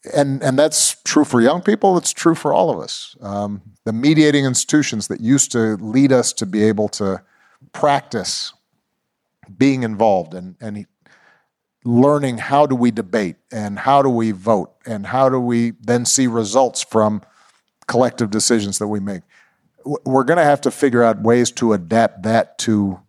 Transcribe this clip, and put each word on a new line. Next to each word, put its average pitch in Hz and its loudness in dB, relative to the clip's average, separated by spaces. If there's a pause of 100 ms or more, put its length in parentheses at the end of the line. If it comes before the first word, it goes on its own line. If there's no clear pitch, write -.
(140)
And, 139 0
and 131 0
that's - 0
true - 2
for 123 2
young 143 4
people. 196 2
It's - -4
true 165 0
for - -4
all 175 2
of 101 -4
us. - -14
Um, 101 -8 (240)
the 110 -6
mediating 147 4
institutions 127 -2
that - -8
used 127 0
to 110 0
lead 127 2
us 123 2
to - -6
be 104 -2
able 107 0
to 95 -6 (500)
practice - -4 (1040)
being 131 2
involved 101 -2
and, 92 -16
and 104 -12 (960)
learning 127 2
how 139 2
do 131 -2
we 120 2
debate 101 -4 (140)
and 104 -8
how 139 2
do 139 2
we 113 0
vote 98 -2 (140)
and 107 -8
how 131 0
do 131 0
we 117 -2
then 120 -2
see 127 0
results 113 0
from 107 0 (680)
collective 120 0
decisions 104 -2
that 104 -4
we 107 -6
make. 98 -10 (640)
W-, 143 -8
we're 131 2
gonna 165 2
have 147 4
to 135 0
figure 120 2
out 110 2
ways 117 2
to 113 0
adapt 101 0
that 110 0
to 101 -2 (100)